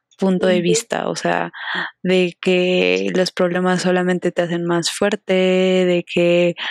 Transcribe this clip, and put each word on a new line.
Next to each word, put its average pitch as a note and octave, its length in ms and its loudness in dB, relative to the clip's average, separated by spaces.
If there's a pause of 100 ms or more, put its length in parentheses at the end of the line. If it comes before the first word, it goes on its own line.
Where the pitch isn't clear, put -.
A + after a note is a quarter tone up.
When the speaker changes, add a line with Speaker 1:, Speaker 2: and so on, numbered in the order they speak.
(200)
Speaker 1:
punto F#3 280 2
de F#3 80 4
Speaker 2:
Ujú. F3+ 80 0
Speaker 1:
vista, - 460 -2
o E3+ 60 -4
sea, F3 360 -2 (520)
de F#3 380 0
que F3+ 760 0
los F#3 160 0
problemas F3+ 500 0
solamente F3+ 520 0
te - 80 -2
hacen F3 240 -2
más E3+ 260 -2
fuerte, G3+ 420 -2
de F#3 680 2
que F3 520 2 (160)